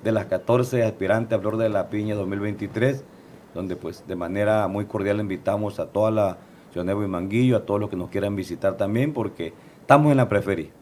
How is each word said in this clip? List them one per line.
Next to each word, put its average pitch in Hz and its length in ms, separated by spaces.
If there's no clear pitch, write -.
de 110 120
las 104 140
catorce 123 560
aspirantes 110 540
a 98 40
Flor 107 160
de 113 100
la 101 220
Piña 104 260
dos 101 100
mil 98 140
veintitrés, 104 640
donde, 90 220
pues, - 320
de 90 80
manera 101 540
muy 101 160
cordial 101 340
invitamos 101 600
a - 80
toda 107 220
la 104 280
ciudadanía 90 240
de 104 60
Huimanguillo, 101 560
a - 80
todos 101 160
los 104 80
que 95 80
nos 87 120
quieran 101 280
visitar 92 400
también, 117 340
porque 101 420
estamos 147 280
en 139 80
la 123 120
preferí 95 420